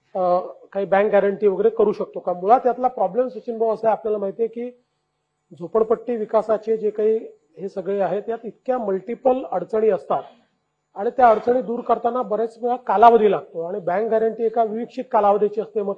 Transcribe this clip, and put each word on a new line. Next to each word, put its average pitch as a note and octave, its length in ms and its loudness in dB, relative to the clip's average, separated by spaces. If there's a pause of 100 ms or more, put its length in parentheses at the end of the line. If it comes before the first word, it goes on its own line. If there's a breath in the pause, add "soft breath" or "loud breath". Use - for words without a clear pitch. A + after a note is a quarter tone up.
(160)
अ, F#3 240 2 (320)
काही G3 140 -4
बँक G3 260 2
guarantee G3+ 360 2
वगैरे G3 220 2
करू G#3+ 220 2
शकतो F#3 280 -6
का? F3+ 140 -4
मुळात F#3+ 320 2
यातला B3 220 0
problem, A3 400 -2
सचिन A3 300 -10
भाऊ, A3 160 0
असा A3+ 140 -2
आहे, A3 40 4
आपल्याला G#3+ 260 -2
माहिती G3+ 260 -4
आहे A3+ 40 -2
की A#3+ 240 -10 (880)
झोपडपट्टी A3 560 -2
विकासाचे G#3+ 640 -2
जे G#3+ 120 -2
काही A3 260 0 (440)
हे F#3 100 -10
सगळे G3 300 -6
आहेत, F#3+ 280 -2
यात A3+ 180 -8
इतक्या B3+ 320 -6
multiple A#3 720 -2
अडचणी G#3+ 380 0
असतात E3+ 340 0 (720)
आणि G#3 140 -4
त्या A#3+ 200 6
अडचणी A#3+ 320 2
दूर A#3 200 -6
करताना A#3+ 400 -2
बरेच A3 400 -4
वेळा A#3+ 140 -2
कालावधी A3 560 6
लागतो E3 320 -4
आणि F#3+ 160 -8
बँक F#3 320 -2
guarantee A3 320 0
एका A3 200 2
विशिष्ट A#3 480 -8
कालावधीची G#3 500 2
असते, G#3 200 -6
मग G3+ 160 -4